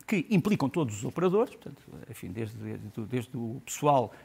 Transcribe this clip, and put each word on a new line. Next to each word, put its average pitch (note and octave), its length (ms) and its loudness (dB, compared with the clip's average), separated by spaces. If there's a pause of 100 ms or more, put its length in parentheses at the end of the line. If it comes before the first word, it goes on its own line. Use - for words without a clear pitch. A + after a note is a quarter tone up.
que G3 220 2
implicam F#3+ 400 4
todos A#2 300 0
os A2+ 40 -8
operadores, F3+ 500 2
portanto, - 280 -16 (280)
enfim, A#2 220 -10
desde, A2 240 -6
desde, G#2+ 460 -8
desde A#2+ 360 -4
o A#2 280 -6
pessoal C3+ 480 4 (120)